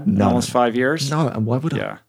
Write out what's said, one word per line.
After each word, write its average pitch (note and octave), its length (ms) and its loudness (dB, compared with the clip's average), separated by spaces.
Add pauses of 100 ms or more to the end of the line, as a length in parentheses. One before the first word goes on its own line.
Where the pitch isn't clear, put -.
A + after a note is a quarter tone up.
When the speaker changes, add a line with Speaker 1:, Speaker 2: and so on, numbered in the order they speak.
Speaker 1:
in - 100 2
Speaker 2:
None. G2 120 4
Speaker 1:
almost A#2 240 0
five A#2+ 240 2
years? C#3 340 0
Speaker 2:
No, D3+ 200 0
and A2+ 160 -2
why A2+ 120 0
would D3 160 -4
I? - 40 -4
Speaker 1:
Yeah. G1+ 200 -6 (120)